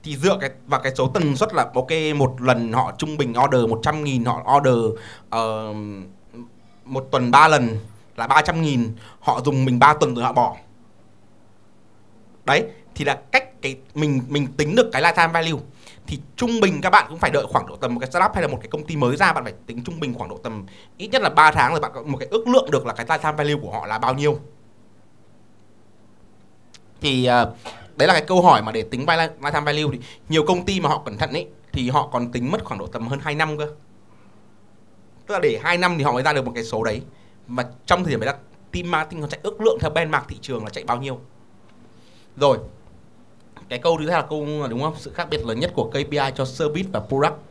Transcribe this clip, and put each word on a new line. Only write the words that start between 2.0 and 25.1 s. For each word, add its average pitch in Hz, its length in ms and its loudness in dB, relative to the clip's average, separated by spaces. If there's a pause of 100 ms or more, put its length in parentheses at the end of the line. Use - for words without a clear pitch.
một 127 240 2
lần 117 320 2
họ 127 260 0
trung 151 180 -4
bình 123 180 -2 (100)
order 127 240 4
một 113 140 -2
trăm 151 220 0
nghìn, 131 200 0
họ 95 320 2
order, 120 440 2 (300)
ờ, 110 420 -4 (1120)
một 131 260 -6
tuần 127 200 0
ba 147 180 10
lần 120 300 4 (380)
là 117 100 -4
ba 147 160 6
trăm 165 200 0
nghìn, 120 300 0 (280)
họ 120 240 0
dùng 135 200 2
mình 123 140 2
ba 143 160 8
tuần 147 200 2
rồi 120 100 -4
họ 120 80 0
bỏ. 120 240 2 (1900)
Đấy, 147 200 2 (300)
thì 143 100 -6
là 135 160 0 (120)
cách - 300 0
cái 135 140 -6 (180)
mình, 147 340 0
mình 143 180 -2 (100)
tính 151 200 0
được 240 160 4
cái 135 100 0
lifetime 165 300 4
value. 160 280 -2 (460)
Thì 147 140 -8 (160)
trung 233 240 -2
bình 190 200 4
các 185 100 0
bạn 202 180 6
cũng 160 100 -12
phải 160 120 0
đợi 139 180 0
khoảng 107 180 -2
độ - 100 -14
tầm 120 180 -4
một 120 60 -4
cái 131 100 -8
startup 196 240 2
hay 185 80 -2
là 143 60 -2
một 123 120 -6
cái - 80 -16
công 151 180 -8
ty 160 100 -6
mới 139 200 2
ra, 180 160 2
bạn 135 120 -4
phải 98 100 -10 (120)
tính 120 180 -10
trung 165 160 -8
bình 127 140 -4
khoảng 87 160 -10
độ - 80 -12
tầm 107 280 -8 (300)
ít 208 120 -10
nhất 254 140 2
là 180 60 2
ba 151 220 8
tháng 143 200 4
rồi 156 100 0
bạn 147 140 -4
có 127 80 -10
một 139 160 -6
cái 139 120 -8
ước 226 180 0
lượng 262 220 4
được 127 160 0
là 113 60 -4
cái 175 140 -6
lifetime 156 300 0
value 147 260 0
của 92 80 -10
họ 95 160 -8
là 110 120 -4
bao 120 160 0
nhiêu. 147 240 0 (2500)